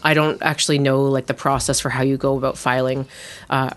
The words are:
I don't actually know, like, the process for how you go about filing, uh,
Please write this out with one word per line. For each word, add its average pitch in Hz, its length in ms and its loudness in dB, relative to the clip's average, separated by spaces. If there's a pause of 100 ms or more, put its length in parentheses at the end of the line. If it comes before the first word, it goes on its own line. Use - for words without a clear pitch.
I 156 100 4
don't 151 260 2
actually 151 380 0
know, 135 240 4
like, 135 240 0
the 131 80 -2
process 135 460 -2
for 135 100 -4
how 127 120 -2
you 135 140 2
go 135 220 0
about 131 180 -2
filing, 131 500 -2 (440)
uh, 131 260 2